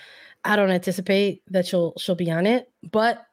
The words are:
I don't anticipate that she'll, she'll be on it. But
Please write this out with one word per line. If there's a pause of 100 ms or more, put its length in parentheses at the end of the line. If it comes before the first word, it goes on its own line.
(440)
I
don't
anticipate
that
she'll,
she'll
be
on
it. (220)
But